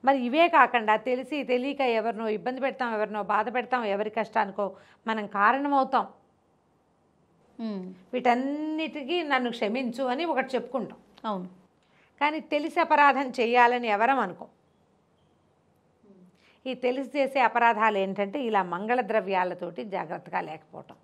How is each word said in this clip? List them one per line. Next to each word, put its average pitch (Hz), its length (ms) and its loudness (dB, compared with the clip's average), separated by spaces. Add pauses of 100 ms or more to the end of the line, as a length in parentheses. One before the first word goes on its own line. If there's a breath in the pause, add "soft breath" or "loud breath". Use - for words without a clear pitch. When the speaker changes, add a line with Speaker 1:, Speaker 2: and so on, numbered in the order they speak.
Speaker 1:
మరి 269 140 6
ఇవే 269 300 4
కాకుండా 240 480 4
తెలిసి 254 480 -4
తెలియక 254 360 -2
ఎవరినో 226 480 0
ఇబ్బంది 214 320 -4
పెడతాం, 254 340 -4
ఎవరినో 208 280 -4
బాధ 208 320 0
పెడతాం, 247 300 -2
ఎవరి 208 260 -2
కష్టానికో 208 640 -2 (340 loud breath)
మనం 220 200 -4
కారణమవుతాం. 262 800 2 (1500)
Speaker 2:
మ్మ్. 190 340 -8 (180)
Speaker 1:
"వీటన్నిటికీ 302 1120 -2
నన్ను 262 280 0
క్షమించు" 233 540 -4
అని 254 200 -2
ఒకటి 285 300 -2
చెప్పుకుంటాం. 240 440 -6 (260)
Speaker 2:
అవును. 190 220 -6 (760 soft breath)
Speaker 1:
కానీ 302 200 0
తెలిసి 302 400 -2
అపరాధం 285 500 4
చేయాలని 240 580 4
ఎవరం 226 300 2
అనుకోం. 185 300 -4 (2250 soft breath)
ఈ 262 80 -6
తెలిసి 262 440 -4
చేసే 269 220 2
అపరాధాలు 226 580 4
ఏంటంటే 196 440 -2
ఇలా 214 200 2
మంగళ 202 380 -2
ద్రవ్యాలతోటి 185 840 -2
జాగ్రత్తగా 175 560 -6
లేకపోవటం. 156 640 -16